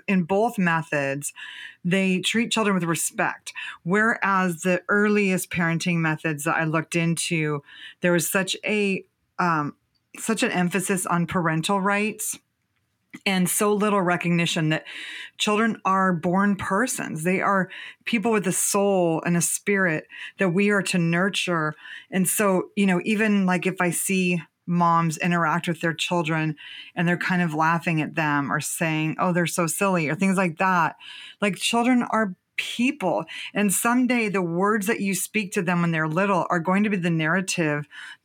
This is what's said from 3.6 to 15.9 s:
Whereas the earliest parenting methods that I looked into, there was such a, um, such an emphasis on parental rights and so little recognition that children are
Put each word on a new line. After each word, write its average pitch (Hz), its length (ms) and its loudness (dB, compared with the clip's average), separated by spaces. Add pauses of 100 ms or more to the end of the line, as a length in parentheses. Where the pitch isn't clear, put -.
Whereas 190 800 2
the 180 280 0
earliest 208 600 2
parenting 170 480 0
methods 156 460 -2
that 165 140 0
I 165 80 0
looked 156 300 -2
into, 160 680 -2 (380)
there 180 100 2
was 170 180 2
such 190 360 0
a, 196 400 -2 (340)
um, 165 360 0 (420)
such - 260 -2
an 233 80 0
emphasis 180 540 -2
on 175 200 0
parental 165 540 0
rights 202 580 -2 (920)
and 185 200 2
so 208 240 0
little 202 300 2
recognition 170 680 0
that 156 160 -2 (520)
children 214 480 0
are 190 280 4